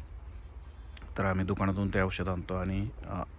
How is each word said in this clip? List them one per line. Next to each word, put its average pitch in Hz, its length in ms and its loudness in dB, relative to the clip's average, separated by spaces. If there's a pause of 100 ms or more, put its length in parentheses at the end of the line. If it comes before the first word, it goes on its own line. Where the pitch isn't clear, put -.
(1160)
तर 98 80 2
आम्ही 95 200 4
दुकानातून 98 440 4
ते 98 120 4
औषध 95 280 2
आणतो 90 260 0
आणि, 95 340 2 (160)
अ, - 180 -2 (160)